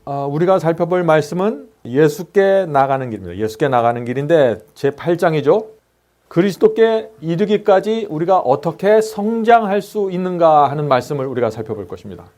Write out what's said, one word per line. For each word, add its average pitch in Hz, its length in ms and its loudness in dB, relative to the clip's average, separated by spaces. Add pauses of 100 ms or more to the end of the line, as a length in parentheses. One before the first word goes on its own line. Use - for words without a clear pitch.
어, 139 280 -6
우리가 175 260 2
살펴볼 170 460 0
말씀은 170 640 0 (160)
예수께 170 800 2
나가는 135 400 0
길입니다. 92 300 -10
예수께 110 300 -2
나가는 120 360 0
길인데 131 600 0 (100)
제팔 147 460 -4
장이죠. 165 480 0 (600)
그리스도께 220 840 0 (100)
이르기까지 202 880 0
우리가 170 300 0
어떻게 165 600 0
성장할 220 840 0
수 202 280 -6
있는가 165 600 2
하는 147 160 -4
말씀을 131 400 -2
우리가 120 240 -2
살펴볼 107 360 -10
것입니다. 92 380 -18 (120)